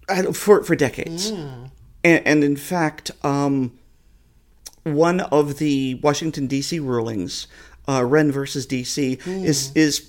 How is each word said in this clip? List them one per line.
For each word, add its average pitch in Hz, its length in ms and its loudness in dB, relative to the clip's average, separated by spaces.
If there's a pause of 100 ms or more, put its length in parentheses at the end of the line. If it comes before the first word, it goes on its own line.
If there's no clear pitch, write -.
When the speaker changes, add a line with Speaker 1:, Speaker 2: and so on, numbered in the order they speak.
Speaker 1:
uh, 185 240 0
for, 202 300 4
for 170 140 2
decades. 165 560 -4
Speaker 2:
Mm. 135 380 -10 (320)
Speaker 1:
And, 170 240 4
and 151 180 4
in 143 120 2
fact, 156 540 -4 (120)
um, 139 500 0 (1120)
one 165 360 2
of 147 380 0
the 135 380 0
Washington, 147 500 -2
D 135 160 -2
C 170 160 -4
rulings, 113 680 -4 (420)
uh, 131 160 2
Wren 147 260 4
versus 139 360 -4
D 127 180 -4
C, 131 400 -2
Speaker 2:
Mm. 185 200 -6
Speaker 1:
is, 139 300 0
is 156 340 4